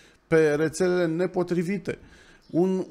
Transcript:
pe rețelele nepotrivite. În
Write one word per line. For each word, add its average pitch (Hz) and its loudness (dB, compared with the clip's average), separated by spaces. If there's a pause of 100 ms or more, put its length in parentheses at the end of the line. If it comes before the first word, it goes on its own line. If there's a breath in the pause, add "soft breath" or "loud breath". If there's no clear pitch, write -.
(260 loud breath)
pe 156 4
rețelele 180 0
nepotrivite. 180 -2 (540 loud breath)
În 185 0